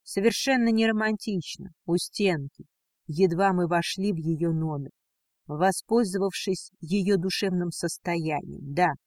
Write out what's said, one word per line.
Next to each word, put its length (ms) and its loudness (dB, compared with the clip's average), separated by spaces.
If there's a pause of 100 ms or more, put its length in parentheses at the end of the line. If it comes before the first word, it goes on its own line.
Совершенно 680 2
неромантично, 960 0 (160)
у 120 2
стенки. 680 -2 (420)
Едва 460 4
мы 140 2
вошли 460 0
в 40 -4
её 340 0
номер, 380 -2 (560)
воспользовавшись 1300 0
её 380 2
душевным 540 0
состоянием, 1000 -6
да. 200 2 (140)